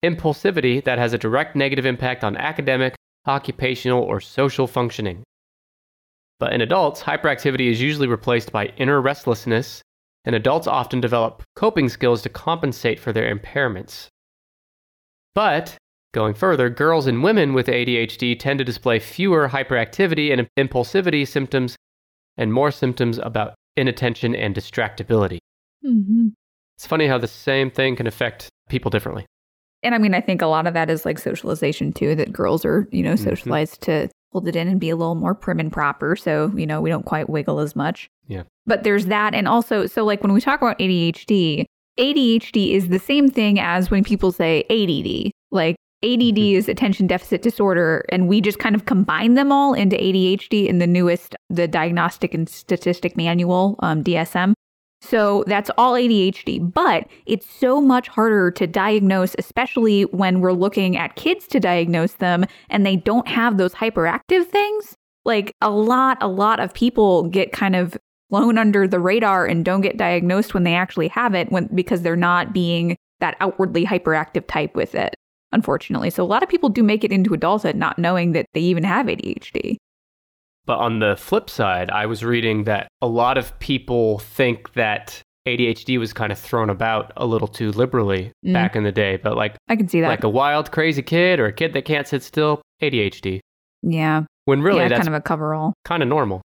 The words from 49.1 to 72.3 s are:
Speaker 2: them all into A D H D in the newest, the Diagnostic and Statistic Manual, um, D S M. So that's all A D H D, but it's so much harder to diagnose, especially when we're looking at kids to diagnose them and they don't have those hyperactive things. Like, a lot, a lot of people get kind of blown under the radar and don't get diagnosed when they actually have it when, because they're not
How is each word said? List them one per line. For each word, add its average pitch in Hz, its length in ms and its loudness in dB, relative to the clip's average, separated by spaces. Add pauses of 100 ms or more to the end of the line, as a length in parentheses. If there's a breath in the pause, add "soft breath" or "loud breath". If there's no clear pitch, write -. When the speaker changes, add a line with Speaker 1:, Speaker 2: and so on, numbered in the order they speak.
Speaker 2:
them 277 180 4
all 277 220 4
into - 280 2
A 190 100 2
D 185 160 2
H 196 220 -2
D 208 200 2
in 175 80 2
the 175 100 2
newest, 175 480 2 (140)
the 170 180 0
Diagnostic 170 680 -2
and 165 120 -2
Statistic - 720 -4
Manual, 175 600 2
um, 156 240 -2
D 175 120 0
S 165 200 -2
M. 185 180 2 (500)
So 202 440 2
that's 202 320 0
all 247 180 4
A 247 100 2
D 220 200 4
H - 180 -6
D, - 140 -4
but 190 480 0 (180 loud breath)
it's - 260 -4
so 262 300 2
much 254 260 4
harder 208 440 2
to 180 160 -2
diagnose, 190 720 2
especially 226 640 0
when 185 380 0
we're 185 120 4
looking 185 420 0
at - 200 -6
kids - 320 -2
to - 120 2
diagnose 170 540 0
them 180 320 0 (240 loud breath)
and 202 160 2
they 190 120 2
don't 220 300 0
have 233 300 0
those 180 160 2
hyperactive 220 720 0
things. 415 480 -2 (320)
Like, 208 340 0
a 214 120 2
lot, 247 500 2
a 202 60 -2
lot 208 320 2
of 185 120 -4
people 208 580 4
get 190 220 0
kind 190 240 0
of 180 220 -2 (320)
blown 220 300 2
under 202 280 4
the 185 120 2
radar 190 480 2
and 170 180 0
don't 190 160 0
get 190 160 0
diagnosed 180 560 0
when 180 120 2
they 170 100 2
actually 180 320 -2
have 233 260 -2
it 180 180 -2
when, 185 220 0
because 180 300 0
they're 170 120 0
not 175 380 0